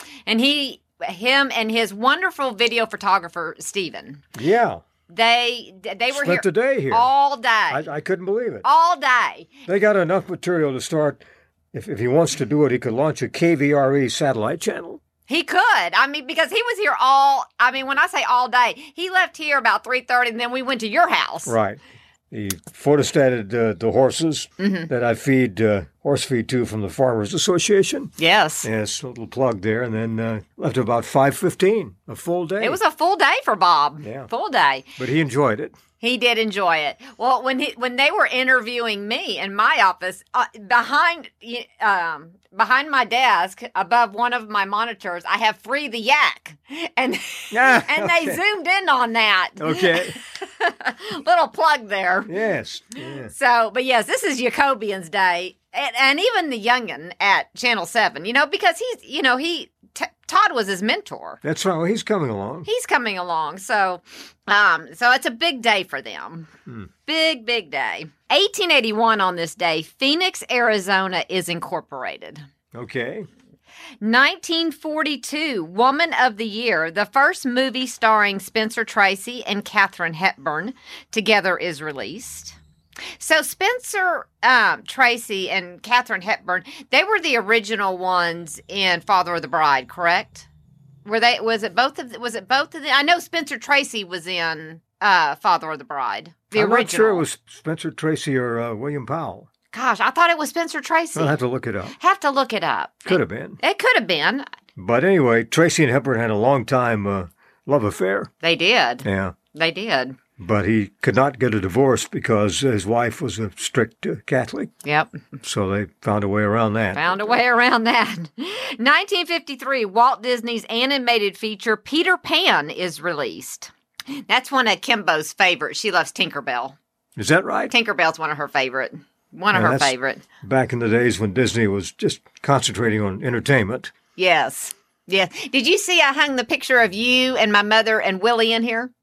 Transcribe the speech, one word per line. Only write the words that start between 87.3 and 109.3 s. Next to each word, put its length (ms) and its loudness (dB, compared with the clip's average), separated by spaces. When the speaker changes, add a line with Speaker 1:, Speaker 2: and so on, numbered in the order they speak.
Speaker 1:
original 600 0
ones 720 -2
in 340 0
Father 340 2
of 60 -4
the 60 -8
Bride, 400 2
correct? 600 -2
Were 140 -2
they? 200 4
Was 220 0
it 120 -6
both 240 2
of? 200 -10
Was 160 -8
it 120 -10
both 280 0
of 80 -12
them? 100 -6
I 100 4
know 180 2
Spencer 380 -6
Tracy 460 -2
was 220 -8
in, 560 -6
uh, 360 4
Father 340 0
of 80 -6
the 60 -18
Bride, 500 -6
the 100 0
Speaker 2:
I'm 120 2
Speaker 1:
original. 100 4
Speaker 2:
not 80 -6
sure 200 4
it 60 2
was 220 -4
Spencer 440 -8
Tracy 440 -2
or, 240 -2
uh, 140 -6
William 320 -8
Powell. 420 -8
Speaker 1:
Gosh, 300 -2
I 100 2
thought 200 4
it 80 0
was 100 -4
Spencer 320 -4
Tracy. 400 0
Speaker 2:
I'll 80 2
have 120 2
to 60 0
look 220 -4
it 80 -4
up. 100 -6
Speaker 1:
Have 200 2
to 100 0
look 240 0
it 100 -2
up. 300 -2
Speaker 2:
Could 160 2
have 80 0
been. 340 -12
Speaker 1:
It 160 0
could 180 4
have 100 0
been. 380 0
Speaker 2:
But 260 2
anyway, 400 4
Tracy 400 2
and 80 4
Hepburn 260 0
had 120 0
a 60 0
long 280 2
time, 420 0
uh, 200 -2
love 180 2
affair. 560 -2
Speaker 1:
They 160 0
did. 480 0
Speaker 2:
Yeah. 300 -2